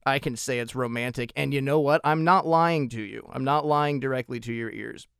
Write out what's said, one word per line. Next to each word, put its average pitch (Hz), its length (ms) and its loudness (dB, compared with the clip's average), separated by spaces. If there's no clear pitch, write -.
I 135 140 2
can 127 160 -4
say 123 240 -4
it's 117 160 -8
romantic, 123 580 -4
and 139 180 -2
you 139 80 0
know 139 200 2
what? 147 240 2
I'm 156 180 2
not 170 240 4
lying 165 440 4
to 113 120 -6
you. 107 300 -12
I'm 131 100 -6
not 143 240 2
lying 147 320 2
directly 127 400 -4
to 117 140 -6
your 117 180 -6
ears. 110 380 -12